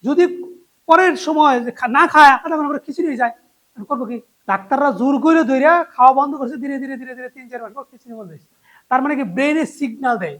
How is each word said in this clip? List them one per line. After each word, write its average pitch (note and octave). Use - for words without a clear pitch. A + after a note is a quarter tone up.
যদি D4
পরের E4+
সময় D4+
যে A#3+
খা-, A#3+
না C#4+
খায়, D4+
আধা D#4
ঘন্টা D4
পরে C#4+
খিচুড়ি E4
হয়ে C4+
যায়, A#3
আমি G#3
করবো B3
কি? A#3
ডাক্তাররা C4
জোর B3
করে D#4+
দইরা C#4+
খাওয়া B3+
বন্ধ C#4
করছে, C4+
ধীরে C#4
ধীরে C4+
ধীরে B3+
ধীরে B3+
তিন B3+
চার A#3+
মাস G#3
পর C#4
খিচুড়ি A#3+
বন্ধ G#3
হয়েছে। D3+
তার B3+
মানে C#4+
কি C4+
ব্রেনে C#4
সিগন্যাল B3
দেয়। D#3